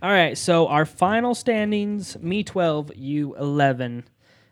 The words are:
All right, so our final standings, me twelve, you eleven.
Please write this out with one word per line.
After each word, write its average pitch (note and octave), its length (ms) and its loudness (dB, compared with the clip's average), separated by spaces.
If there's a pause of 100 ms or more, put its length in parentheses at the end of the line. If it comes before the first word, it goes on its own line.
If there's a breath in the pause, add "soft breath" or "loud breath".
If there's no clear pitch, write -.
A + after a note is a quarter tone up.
All F#3 80 0
right, F3+ 260 4
so E3 300 4
our D3 180 2
final A3+ 480 0
standings, G#3 880 -4
me F#3+ 240 -4
twelve, D3+ 520 -2
you C#3+ 400 -6
eleven. C3 680 0 (480)